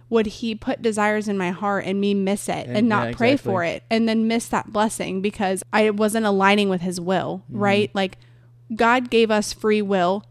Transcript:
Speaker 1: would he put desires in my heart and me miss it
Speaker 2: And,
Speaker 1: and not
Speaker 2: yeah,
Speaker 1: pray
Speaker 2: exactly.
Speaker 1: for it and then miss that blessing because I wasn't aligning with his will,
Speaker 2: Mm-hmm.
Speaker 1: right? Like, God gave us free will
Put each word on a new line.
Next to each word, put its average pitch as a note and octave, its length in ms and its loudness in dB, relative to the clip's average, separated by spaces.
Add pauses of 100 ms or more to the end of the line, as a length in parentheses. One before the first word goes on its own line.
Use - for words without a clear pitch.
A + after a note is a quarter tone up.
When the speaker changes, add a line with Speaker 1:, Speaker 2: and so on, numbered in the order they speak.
Speaker 1:
would A3+ 180 2
he A3+ 260 -6
put - 280 -6
desires G#3+ 460 0
in G3+ 120 -2
my F3+ 100 -2
heart G3 360 -2
and F#3+ 140 -2
me G3+ 140 2
miss G3 340 -2
it F3 200 -6
Speaker 2:
And, A#2+ 100 -2
Speaker 1:
and A3+ 120 4
not G3 200 2
Speaker 2:
yeah, A#2+ 80 -6
Speaker 1:
pray A#3+ 140 4
Speaker 2:
exactly. C4+ 200 0
Speaker 1:
for F#3 120 0
it E3 260 -4
and A3+ 180 2
then A3 200 2
miss A3+ 220 -2
that - 220 -4
blessing G#3 500 -2
because F#3+ 420 -2 (100)
I G#3+ 160 4
wasn't G#3+ 380 0
aligning G3 420 4
with F#3 120 0
his F3+ 200 -6
will, F3 480 -2
Speaker 2:
Mm-hmm. G#3+ 100 -8
Speaker 1:
right? G3+ 360 2
Like, G3 240 -4 (560)
God B3 340 2
gave A3+ 220 4
us G#3+ 220 0
free G#3+ 280 0
will G3 500 0